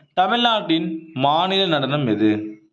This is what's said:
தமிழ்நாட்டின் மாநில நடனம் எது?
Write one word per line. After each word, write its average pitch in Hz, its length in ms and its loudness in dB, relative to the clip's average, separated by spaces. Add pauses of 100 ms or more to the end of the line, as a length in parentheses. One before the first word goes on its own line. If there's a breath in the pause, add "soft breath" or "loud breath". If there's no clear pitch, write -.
(140)
தமிழ்நாட்டின் 190 1000 0
மாநில 170 520 0
நடனம் 143 420 0
எது? 107 520 0 (140)